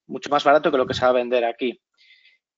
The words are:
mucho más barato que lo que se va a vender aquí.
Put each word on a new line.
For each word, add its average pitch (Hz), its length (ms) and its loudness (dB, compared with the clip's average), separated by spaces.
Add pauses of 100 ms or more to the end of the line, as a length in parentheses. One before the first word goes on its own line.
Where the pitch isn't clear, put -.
mucho 135 220 -12
más 143 160 0
barato 151 260 4
que 139 60 0
lo 127 100 2
que 127 60 -6
se 120 80 -6
va 127 80 2
a 127 40 4
vender 120 340 0
aquí. 117 340 -6 (760)